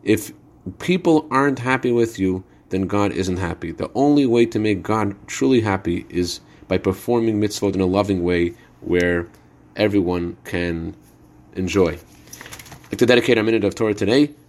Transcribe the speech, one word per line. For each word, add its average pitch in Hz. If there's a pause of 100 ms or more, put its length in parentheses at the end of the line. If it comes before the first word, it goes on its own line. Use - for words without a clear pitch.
if - (480)
people 170
aren't 135
happy 127
with 117
you, 92 (240)
then 95
God 101
isn't 92
happy. 85
The -
only 143
way 120
to 117
make 104
God 104 (100)
truly 131
happy 95
is 90 (260)
by 92
performing 110
mitzvot 101
in 95
a 92
loving 98
way 87 (300)
where 87 (480)
everyone 90
can 87 (600)
enjoy. 92
I'd -
like -
to 123
dedicate 120
our 107
minute 110
of 98
Torah 107
today 123 (140)